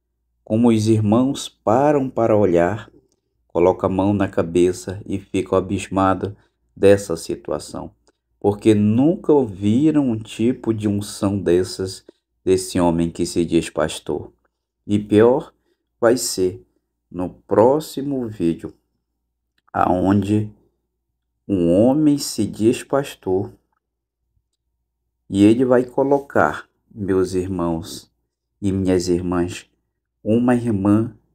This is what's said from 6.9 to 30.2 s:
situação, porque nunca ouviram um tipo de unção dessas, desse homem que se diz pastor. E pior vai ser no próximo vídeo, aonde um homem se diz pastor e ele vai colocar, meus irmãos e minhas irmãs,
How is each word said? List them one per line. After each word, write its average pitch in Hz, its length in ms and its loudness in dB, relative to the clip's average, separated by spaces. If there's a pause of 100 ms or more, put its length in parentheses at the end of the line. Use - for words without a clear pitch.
situação, 78 720 -10 (480)
porque 104 340 2
nunca 120 600 2
ouviram 127 760 0
um 110 80 -2
tipo 113 560 -2
de 107 140 -4
unção 101 500 -2
dessas, 92 680 -2 (400)
desse 92 340 0
homem 85 320 0
que 87 140 -4
se 87 180 -2
diz 82 260 -2
pastor. - 640 -6 (560)
E 104 100 0
pior 107 560 2 (460)
vai 117 160 4
ser 95 500 -4 (460)
no 90 180 -8
próximo 135 960 0
vídeo, 85 480 -6 (1000)
aonde 95 760 0 (960)
um 87 280 -2
homem 143 440 2
se - 280 -6
diz 110 380 -2
pastor 107 680 -4 (1800)
e 98 140 4
ele 113 220 6
vai 127 180 4
colocar, 135 840 0 (220)
meus 95 440 -2
irmãos 87 760 -6 (480)
e 98 120 -2
minhas 92 360 0
irmãs, 87 640 -2 (540)